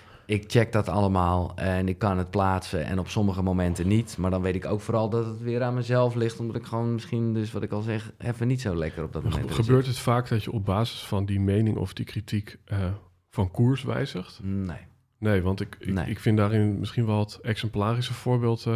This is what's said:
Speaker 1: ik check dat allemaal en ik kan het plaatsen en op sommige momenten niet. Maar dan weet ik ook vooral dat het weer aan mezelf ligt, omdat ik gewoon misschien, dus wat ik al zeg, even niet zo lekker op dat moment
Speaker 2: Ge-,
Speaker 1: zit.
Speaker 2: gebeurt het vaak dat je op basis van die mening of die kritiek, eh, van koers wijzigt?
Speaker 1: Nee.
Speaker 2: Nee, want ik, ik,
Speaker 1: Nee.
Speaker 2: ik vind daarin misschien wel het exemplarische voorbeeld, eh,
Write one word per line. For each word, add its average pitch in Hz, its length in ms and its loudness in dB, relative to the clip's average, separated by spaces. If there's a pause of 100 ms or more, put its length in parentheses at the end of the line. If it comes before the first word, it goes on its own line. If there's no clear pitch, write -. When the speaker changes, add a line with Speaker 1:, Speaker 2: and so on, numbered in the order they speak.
(260)
Speaker 1:
ik 104 220 0
check 113 240 2
dat 104 180 2
allemaal 90 680 2
en 92 320 0
ik 92 100 -2
kan 95 200 2
het 90 120 -2
plaatsen 95 560 0
en 92 140 -2
op 90 80 -4
sommige 98 340 0
momenten 90 460 2
niet. 113 300 2
Maar 90 140 0
dan 92 100 0
weet 92 140 0
ik 92 100 -4
ook 104 160 -2
vooral 110 280 0
dat 117 160 0
het 113 160 -8
weer 120 220 -2
aan 123 100 0
mezelf 123 420 2
ligt, 117 240 0
omdat 117 160 -4
ik 117 100 -6
gewoon 117 280 0
misschien, 117 400 -2
dus 110 180 -2
wat 107 120 -6
ik 104 80 -4
al 104 100 -2
zeg, 110 360 -4
even 117 300 -2
niet 127 140 0
zo 98 140 -2
lekker 80 280 -2
op - 100 -6
dat 76 100 -4
moment 78 260 0
Speaker 2:
Ge-, - 60 -4
Speaker 1:
zit. 113 100 2
Speaker 2:
gebeurt 131 200 6
het 127 120 -2
vaak 123 320 2
dat 110 140 0
je - 80 -8
op 104 140 -2
basis 98 400 0
van 101 200 0
die 101 140 0
mening 101 380 4
of 98 160 -4
die - 120 -8
kritiek, - 600 -6
eh, 101 120 -4 (520)
van 95 220 0
koers 131 320 2
wijzigt? 123 600 -6
Speaker 1:
Nee. 95 340 -4 (420)
Speaker 2:
Nee, 104 220 2
want 95 200 0
ik, - 180 -10
ik, 95 140 -2
Speaker 1:
Nee. 87 160 0
Speaker 2:
ik 110 100 -4
vind 107 180 4
daarin 104 420 4
misschien 110 260 -2
wel 107 140 2
het 104 220 -4
exemplarische 113 720 -2
voorbeeld, 120 520 0
eh, 113 100 2